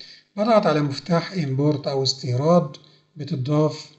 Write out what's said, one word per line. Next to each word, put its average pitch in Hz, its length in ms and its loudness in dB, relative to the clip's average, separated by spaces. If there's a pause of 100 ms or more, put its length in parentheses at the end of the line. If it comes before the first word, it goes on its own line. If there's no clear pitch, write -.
(360)
بضغط 214 300 2
على 151 140 4
مفتاح 160 520 -2
import 143 540 -2
أو 139 160 -2
استيراد 135 760 0 (400)
بتضاف 143 840 -2